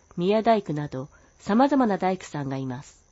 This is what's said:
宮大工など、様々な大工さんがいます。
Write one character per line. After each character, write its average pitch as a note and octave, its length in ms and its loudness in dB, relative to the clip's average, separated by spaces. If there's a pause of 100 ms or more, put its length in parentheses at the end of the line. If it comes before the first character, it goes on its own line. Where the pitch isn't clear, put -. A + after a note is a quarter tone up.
(160)
宮 G3+ 260 2
大 A3 200 4
工 D#3+ 100 -6
な D3 140 -4
ど、 C3 220 -10 (320)
様 A#3 260 4
々 C4+ 220 2
な F#3+ 100 0
大 F#3 180 0
工 - 100 -12
さ C#3+ 180 -8
ん C3+ 40 -6
が C3+ 100 -6
い C3+ 80 -6
ま B2+ 180 -10
す。 - 280 -20